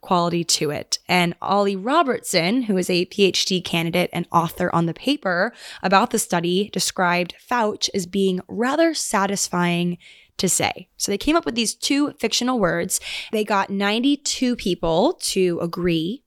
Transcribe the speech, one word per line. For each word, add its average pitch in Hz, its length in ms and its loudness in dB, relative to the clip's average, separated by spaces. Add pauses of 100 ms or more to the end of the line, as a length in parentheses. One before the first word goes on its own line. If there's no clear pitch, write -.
quality 175 420 0
to - 260 0
it." - 380 -6
And 175 340 2
Ollie 202 340 2
Robertson, 226 880 0
who 208 140 2
is 180 120 0
a 180 160 2
P - 180 0
H 185 220 2
D 180 160 0
candidate 170 520 0
and 170 180 -4
author 170 420 0
on 170 120 2
the 165 80 -4
paper 202 600 -2 (280)
about 196 300 4
the 220 80 0
study, 180 520 0
described 180 680 0
fouch 226 540 -2
as 190 120 -2
being 185 420 0
rather 277 460 2
satisfying 175 1040 0 (400)
to 190 100 0
say. - 500 -2
So - 140 -4
they 202 60 -2
came 294 180 0
up 330 100 2
with 247 100 -4
these 226 180 0
two 285 400 0
fictional 240 460 -2
words. 175 400 0 (320)
They 214 120 0
got 208 260 0
ninety-two 233 840 0
people 175 680 2
to 180 400 0
agree 170 640 -2